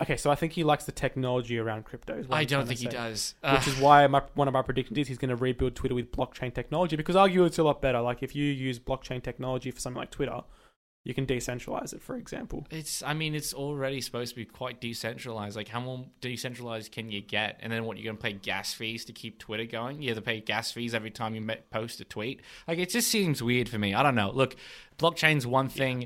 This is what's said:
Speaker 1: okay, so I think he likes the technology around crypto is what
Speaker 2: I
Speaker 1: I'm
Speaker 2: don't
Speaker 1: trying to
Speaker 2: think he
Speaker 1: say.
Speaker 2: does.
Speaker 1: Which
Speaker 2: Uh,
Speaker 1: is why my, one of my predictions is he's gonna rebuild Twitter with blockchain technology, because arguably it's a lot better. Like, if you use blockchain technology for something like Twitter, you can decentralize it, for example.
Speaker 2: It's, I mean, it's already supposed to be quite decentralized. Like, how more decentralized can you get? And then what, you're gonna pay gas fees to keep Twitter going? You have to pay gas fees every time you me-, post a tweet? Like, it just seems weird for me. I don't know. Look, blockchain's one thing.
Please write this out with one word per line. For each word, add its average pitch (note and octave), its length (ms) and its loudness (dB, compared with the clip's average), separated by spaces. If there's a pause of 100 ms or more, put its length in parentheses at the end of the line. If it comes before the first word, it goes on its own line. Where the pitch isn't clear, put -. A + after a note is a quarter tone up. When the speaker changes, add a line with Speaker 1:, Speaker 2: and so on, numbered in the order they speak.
Speaker 1:
okay, - 160 0
so - 140 2
I D3 40 8
think D#3+ 200 -2
he E3+ 100 0
likes D3+ 200 4
the - 80 -8
technology B2 680 0
around A2 260 -2
crypto - 340 -10
is - 80 -8
what D#3 100 0
Speaker 2:
I D#3 40 4
Speaker 1:
I'm D3+ 60 2
Speaker 2:
don't C#3 140 2
Speaker 1:
trying - 20 0
to A#2+ 60 -2
Speaker 2:
think B2 120 -2
he B2 60 -4
Speaker 1:
say. A#2+ 60 -2
Speaker 2:
does. A#2 500 -4
Speaker 1:
Which C3+ 260 4
Speaker 2:
Uh, - 20 0
Speaker 1:
is C3+ 80 -2
why C#3+ 280 12
my, C3+ 160 6 (100)
one C#3+ 160 4
of C3 60 0
my C3 80 4
predictions B2+ 360 0
is C#3+ 100 0
he's B2+ 100 -4
gonna B2+ 180 0
rebuild B2+ 380 0
Twitter B2+ 200 -2
with A#2+ 160 -2
blockchain - 440 -4
technology, D#3 420 0
because E3 200 2
arguably F#3 320 8
it's E3 100 -2
a E3+ 60 6
lot D3 180 4
better. B2+ 180 2
Like, A#2+ 220 -2
if B2+ 120 -8
you C#3+ 120 0
use C3 320 -2
blockchain B2+ 440 -6
technology B2+ 480 -4
for - 100 -10
something B2+ 200 -6
like - 100 -8
Twitter, - 300 -4 (640)
you B2+ 100 -6
can C3+ 100 -2
decentralize B2 680 -4
it, - 100 -14
for C4 140 -10
example. G3 520 -10
Speaker 2:
It's, D#3 320 -8
I D3 140 -4
mean, D#3 220 -2
it's D3 180 -6
already C#3 460 -4
supposed A#2+ 300 -6
to - 60 -14
be A#2 80 -8
quite B2+ 360 -10
decentralized. A#2 720 -6
Like, G#2 140 -8
how A2+ 100 -6
more B2+ 280 -8 (140)
decentralized A#2+ 720 -8
can A2+ 220 -8
you G2+ 80 -4
get? G#2 420 -4
And A2+ 100 -6
then A2+ 120 -2
what, A2 140 -6
you're A2 140 -6
gonna G#2+ 80 -10
pay A2+ 120 -4
gas G2 400 -6
fees A2+ 320 -8
to - 80 -16
keep - 260 -14
Twitter A2+ 280 -6
going? A#2+ 360 -6
You C3+ 60 -2
have A2+ 80 0
to G#2+ 60 -6
pay A2+ 180 -4
gas A2 320 -2
fees A#2+ 220 -4
every A2 180 -4
time A2 240 -4
you A2 60 -6
me-, A2 120 -2 (160)
post A#2 300 -6
a - 40 -12
tweet? A2+ 360 -8 (260)
Like, E3 120 -2
it F3+ 120 0
just A#3+ 180 2
seems F#3 320 4
weird A#2+ 280 4
for A#2 100 -4
me. G2+ 160 2
I A#2 80 4
don't C#3 140 6
know. G2 160 2
Look, G#2+ 240 2 (420)
blockchain's D#3 480 4
one C3 220 2
thing. C3 380 -2